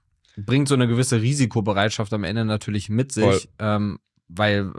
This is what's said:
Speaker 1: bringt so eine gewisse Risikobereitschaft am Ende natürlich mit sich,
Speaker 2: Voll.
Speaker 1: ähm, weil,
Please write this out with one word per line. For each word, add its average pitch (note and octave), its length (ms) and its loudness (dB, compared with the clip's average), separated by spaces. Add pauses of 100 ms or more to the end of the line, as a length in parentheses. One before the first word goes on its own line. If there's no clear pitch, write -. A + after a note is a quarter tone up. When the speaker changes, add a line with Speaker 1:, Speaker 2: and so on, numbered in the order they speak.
(360)
Speaker 1:
bringt B2 320 0
so C#3 60 2
eine B2+ 120 4
gewisse A#2 360 2
Risikobereitschaft A2 920 0
am G#2+ 120 -2
Ende A2 200 -2
natürlich G#2 460 -4
mit B2+ 220 0
sich, A2 120 2
Speaker 2:
Voll. G2 160 4 (200)
Speaker 1:
ähm, G#2 380 -2 (300)
weil, G2+ 500 0